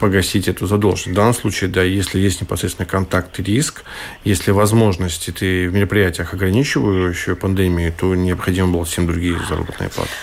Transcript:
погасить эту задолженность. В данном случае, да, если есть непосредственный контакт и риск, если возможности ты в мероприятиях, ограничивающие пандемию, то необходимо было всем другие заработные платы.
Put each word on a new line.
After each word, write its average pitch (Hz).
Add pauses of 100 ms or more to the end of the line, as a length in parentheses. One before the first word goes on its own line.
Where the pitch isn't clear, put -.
погасить 95
эту -
задолженность. 101
В -
данном 107
случае, 98
да, 92
если 95
есть 95
непосредственный -
контакт 95
и -
риск, 107 (400)
если 101
возможности 101
ты 92
в 87
мероприятиях, 95
ограничивающие 95
пандемию, 90
то 92
необходимо 90
было 87
всем 87
другие 85 (120)
заработные -
платы. 50 (140)